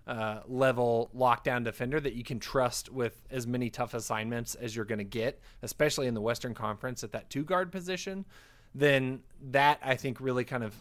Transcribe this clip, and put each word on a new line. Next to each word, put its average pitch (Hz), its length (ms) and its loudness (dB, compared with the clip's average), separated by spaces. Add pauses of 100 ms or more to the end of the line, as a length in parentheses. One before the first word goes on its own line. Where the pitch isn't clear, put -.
uh, 110 400 -2
level 123 680 4
lockdown 123 480 4
defender 127 360 -2
that 139 140 -2
you 120 100 -8
can 117 160 -4
trust - 520 0
with 120 380 -2
as 123 160 -4
many 123 240 0
tough - 240 -4
assignments 117 640 -4
as 113 200 -6
you're 113 80 -2
gonna 104 200 -2
get, 113 360 -2 (220)
especially 143 460 0
in 120 60 0
the 107 60 -2
Western 117 340 -2
Conference 117 500 -4
at 107 80 -10
that - 180 -8
two 143 140 -2
guard 180 280 0
position, 185 540 -6 (480)
then 135 460 4 (320)
that, 143 300 6
I 135 120 2
think, 127 260 -4
really 127 240 0
kind 123 200 -4
of 107 160 -8